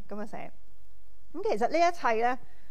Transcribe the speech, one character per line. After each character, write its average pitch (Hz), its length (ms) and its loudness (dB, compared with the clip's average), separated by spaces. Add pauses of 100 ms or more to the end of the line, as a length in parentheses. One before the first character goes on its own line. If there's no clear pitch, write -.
噉 208 140 -4
啊 208 40 -2
寫。 160 260 -4 (840)
噉 349 100 -2
其 392 140 2
實 226 120 2
呢 302 80 2
一 339 140 6
切 233 360 2
呢， 254 120 0 (320)